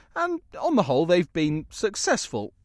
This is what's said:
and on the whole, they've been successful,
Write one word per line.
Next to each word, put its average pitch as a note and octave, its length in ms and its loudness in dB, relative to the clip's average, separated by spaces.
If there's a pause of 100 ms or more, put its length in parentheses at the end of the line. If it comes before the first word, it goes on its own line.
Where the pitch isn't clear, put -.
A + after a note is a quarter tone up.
(160)
and E4+ 240 -2 (200)
on E4 160 0
the G#3 80 6
whole, C3+ 220 2
they've F3 280 2
been D3+ 360 0
successful, - 840 -2 (120)